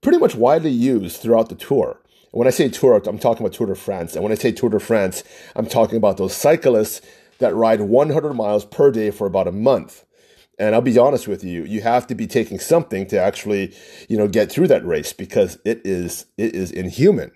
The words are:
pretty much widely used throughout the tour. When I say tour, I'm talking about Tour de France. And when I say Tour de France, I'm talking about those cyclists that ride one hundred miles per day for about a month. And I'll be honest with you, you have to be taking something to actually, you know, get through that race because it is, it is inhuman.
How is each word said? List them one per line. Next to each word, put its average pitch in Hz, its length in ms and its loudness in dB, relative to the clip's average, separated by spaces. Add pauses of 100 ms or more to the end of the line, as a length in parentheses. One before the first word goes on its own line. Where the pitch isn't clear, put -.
pretty 320 180 2
much - 160 2
widely 147 340 2
used 117 500 0
throughout 113 300 2
the 90 60 -12
tour. - 440 -2 (300)
When 120 180 0
I 127 40 4
say 139 180 2
tour, 117 380 4
I'm 98 100 -6
talking 117 260 0
about 98 100 -2
Tour 113 140 -4
de 95 80 -4
France. 90 380 -8
And 80 80 -6
when 104 100 -2
I 107 40 0
say 117 160 -2
Tour 117 180 -2
de 104 100 0
France, 98 440 -2 (320)
I'm 113 100 -4
talking 113 320 0
about 101 200 0
those 92 180 -4
cyclists 127 680 0 (380)
that 123 160 0
ride 113 260 2
one 127 300 2
hundred 147 240 -2
miles 104 300 -2
per 143 260 4
day 110 180 -2
for 101 160 -6
about 92 220 0
a 90 40 -4
month. 107 520 -2 (560)
And 107 140 0
I'll 117 80 4
be 123 160 2
honest 127 300 4
with 98 160 -8
you, 85 220 -8
you 104 160 -8
have 120 260 0
to 123 80 -8
be 110 100 -8
taking 107 320 -2
something 156 500 0
to 104 120 -2
actually, 98 560 -2 (340)
you 113 80 0
know, 104 100 2
get 104 240 0
through 170 180 2
that 90 160 4
race 78 280 -4
because 98 500 -2
it 113 220 -2
is, 90 400 -6 (100)
it 110 200 -4
is 90 160 -6
inhuman. 92 640 0